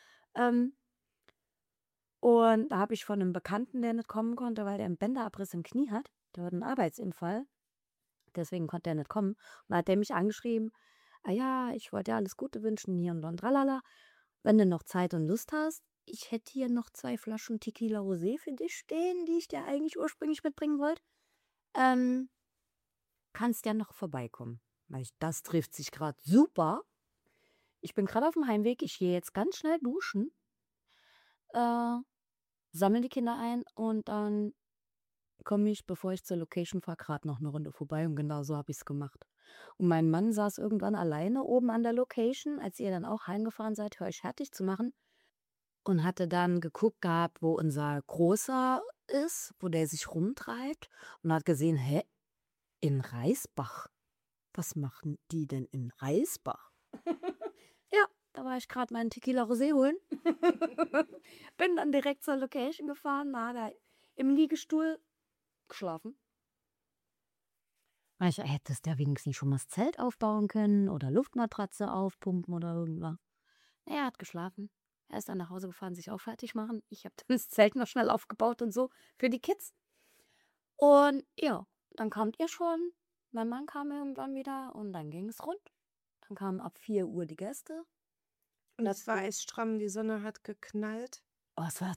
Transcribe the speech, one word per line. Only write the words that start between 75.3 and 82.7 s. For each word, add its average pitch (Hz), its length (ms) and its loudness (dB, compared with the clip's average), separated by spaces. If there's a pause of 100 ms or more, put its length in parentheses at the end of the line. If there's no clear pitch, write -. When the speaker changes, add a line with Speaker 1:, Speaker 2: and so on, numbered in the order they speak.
Speaker 1:
nach 175 120 -6
Hause 185 180 -10
gefahren, 180 260 -10
sich 175 160 -14
auch 202 100 -8
fertig 226 340 -12
machen. 220 340 -6
Ich - 180 -18
hab - 100 -16
dann - 100 -20 (100)
das - 120 -6
Zelt 208 280 8
noch 240 100 0
schnell - 240 2
aufgebaut 226 520 0
und 226 100 -2
so 254 180 0 (280)
für 254 120 2
die 240 100 -2
Kids. - 340 -4 (1000)
Und 285 480 10 (140)
ja, 208 280 0 (260)
dann 214 180 -2
kamt 214 280 -2
ihr 320 100 0
schon. 339 440 -2 (380)